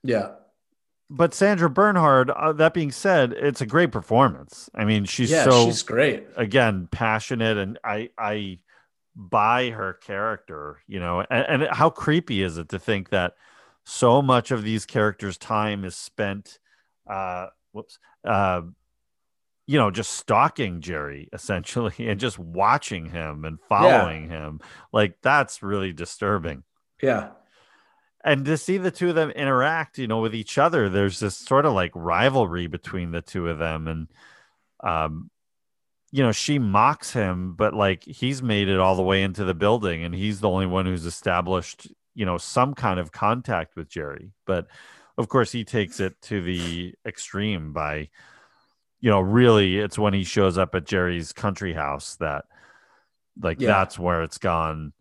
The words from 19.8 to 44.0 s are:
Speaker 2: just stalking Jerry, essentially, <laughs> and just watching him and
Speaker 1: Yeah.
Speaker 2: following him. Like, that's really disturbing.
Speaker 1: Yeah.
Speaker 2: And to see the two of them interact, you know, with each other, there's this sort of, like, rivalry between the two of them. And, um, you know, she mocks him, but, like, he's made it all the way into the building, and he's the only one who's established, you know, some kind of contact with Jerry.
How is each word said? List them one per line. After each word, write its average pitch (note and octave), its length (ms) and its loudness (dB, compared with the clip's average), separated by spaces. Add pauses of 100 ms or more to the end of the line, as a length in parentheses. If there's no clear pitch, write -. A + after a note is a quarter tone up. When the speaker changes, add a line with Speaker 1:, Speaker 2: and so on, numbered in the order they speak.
Speaker 2:
just G2 220 -6
stalking A2 680 0
Jerry, D2 540 -10
essentially, G#2+ 640 -4
<laughs> A#2 100 -6
and G2 100 -2
just A#2 200 -4
watching F#2 680 -2
him D#2 380 -10
and D#2+ 160 -10
Speaker 1:
Yeah. - 80 -20
Speaker 2:
following G2+ 640 4
him. D#2 300 -12 (320)
Like, G#2 280 2
that's C#3 420 2
really G2 300 -4
disturbing. E2 720 -4 (380)
Speaker 1:
Yeah. B2 300 -2 (920)
Speaker 2:
And C#3 220 2
to D#3 100 0
see F#3 220 -2
the F3+ 120 -2
two F3 200 -2
of D#3+ 40 -2
them D#3 160 2
interact, C#3+ 680 -2
you C3 80 -6
know, A2 160 0
with A2 120 -2
each A2 220 -6
other, D3 320 4
there's F#2+ 320 0
this G#2 160 -4
sort - 300 2
of, C3 80 2
like, F2+ 200 0
rivalry F2 720 0
between F2 440 -8
the E2 100 -6
two F2 280 -6
of D#2+ 100 -4
them. D#2+ 300 -4
And, D#2+ 200 -8 (760)
um, D#2 480 -4 (840)
you C3+ 100 2
know, A#2 100 4
she D3 260 0
mocks A#2 540 2
him, F#2 400 -2
but, G2+ 220 0
like, G2 300 2
he's C3 380 -6
made G#2 260 2
it F#2+ 120 2
all F#2 160 4
the F#2 60 0
way F#2+ 200 2
into G2 220 -4
the F#2 100 0
building, F#2+ 480 0
and E2+ 120 -6
he's G2 260 -4
the G#2+ 80 2
only F#2 180 0
one F#2 200 0
who's F2+ 180 -4
established, F2 840 -4 (260)
you A2 100 -4
know, F2+ 140 -2
some B2+ 360 0
kind G2 240 -2
of E2 140 -8
contact G#2+ 640 -4
with D#2+ 140 -12
Jerry. D2+ 420 -12 (140)